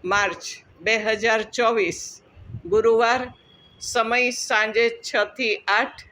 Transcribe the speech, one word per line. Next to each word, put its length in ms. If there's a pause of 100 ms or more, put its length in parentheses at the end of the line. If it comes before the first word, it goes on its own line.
માર્ચ 600 (160)
બે 180
હજાર 440
ચોવીસ, 800 (460)
ગુરુવાર, 640 (480)
સમય 500
સાંજે 600
છ 220 (240)
થી 200 (120)
આઠ 440